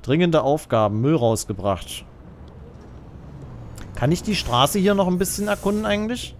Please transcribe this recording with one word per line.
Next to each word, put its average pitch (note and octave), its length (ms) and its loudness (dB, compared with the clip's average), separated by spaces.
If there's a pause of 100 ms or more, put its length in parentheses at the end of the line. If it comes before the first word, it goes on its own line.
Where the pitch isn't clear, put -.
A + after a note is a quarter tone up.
Dringende D#3+ 400 4
Aufgaben, A2+ 580 2
Müll D3 140 4
rausgebracht. G2+ 880 0 (1900)
Kann - 160 2
ich F3 120 0
die G#3 120 0
Straße B2+ 440 2
hier G3+ 160 4
noch G3 120 4
ein F3+ 100 2
bisschen G3 300 -2
erkunden G#3 380 -2
eigentlich? G#3+ 540 -4